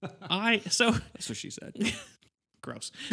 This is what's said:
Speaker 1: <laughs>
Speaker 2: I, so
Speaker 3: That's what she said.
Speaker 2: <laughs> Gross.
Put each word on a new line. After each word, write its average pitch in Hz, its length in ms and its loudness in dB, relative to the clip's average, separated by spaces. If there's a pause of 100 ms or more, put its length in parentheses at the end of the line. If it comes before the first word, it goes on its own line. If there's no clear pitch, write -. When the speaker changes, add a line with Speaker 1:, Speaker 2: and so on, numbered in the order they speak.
Speaker 1:
<laughs> - 280 -10
Speaker 2:
I, 214 300 4 (100)
so 233 220 6
Speaker 3:
That's - 380 -2
what 110 80 -4
she - 120 -8
said. - 240 -12 (520)
Speaker 2:
<laughs> - 380 -20
Gross. 117 280 -8 (220)